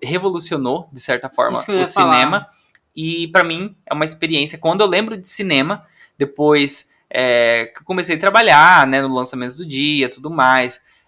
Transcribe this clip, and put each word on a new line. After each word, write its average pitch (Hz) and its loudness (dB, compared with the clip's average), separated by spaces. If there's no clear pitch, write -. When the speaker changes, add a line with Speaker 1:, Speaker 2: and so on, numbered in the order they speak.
Speaker 1:
revolucionou, 165 -6
de 127 -18
certa - -6
forma, - -2
Speaker 2:
Isso - -6
que 214 -8
eu 196 -2
ia 185 0
Speaker 1:
o - 0
Speaker 2:
falar. 175 2
Speaker 1:
cinema, 175 0
e 165 -6
pra 175 2
mim 170 -6
é - -8
uma 151 -2
experiência, 156 -4
quando 170 -2
eu 214 4
lembro 214 -2
de 185 -14
cinema, 180 -2
depois, 143 0
é, 117 0
que - -20
eu - -20
comecei 185 -4
a 160 -10
trabalhar, 180 6
né, 135 0
no 135 -4
Lançamentos 127 -6
do 165 -14
Dia, 139 -2
tudo 143 -12
mais, 131 2